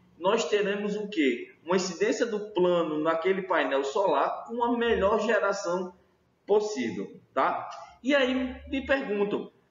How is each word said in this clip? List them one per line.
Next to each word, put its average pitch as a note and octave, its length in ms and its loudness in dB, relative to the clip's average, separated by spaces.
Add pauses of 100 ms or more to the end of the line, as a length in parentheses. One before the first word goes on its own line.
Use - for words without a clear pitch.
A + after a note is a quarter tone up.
(180)
nós G3+ 300 2
teremos G3+ 480 0
o - 120 -6
quê? C#3 440 0 (120)
Uma F3 120 2
incidência F#3+ 500 0
do G#3 240 -4
plano E3+ 500 2
naquele F3 420 2
painel C#3 420 0
solar F#3 640 0
com A#3 160 -4
a A#3+ 140 2
melhor G#3+ 440 2
geração G3 760 0 (500)
possível, B2 720 0 (160)
tá? - 380 0 (320)
E C4+ 120 2
aí C4 540 0
me C4+ 160 -4
perguntam, G3+ 680 -2 (200)